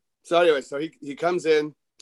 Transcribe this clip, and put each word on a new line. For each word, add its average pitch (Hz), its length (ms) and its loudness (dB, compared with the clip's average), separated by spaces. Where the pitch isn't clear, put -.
so 170 180 0
anyway, 156 200 4
so 139 180 -12
he, 160 220 -8
he 143 160 -12
comes 175 300 -4
in. 151 280 2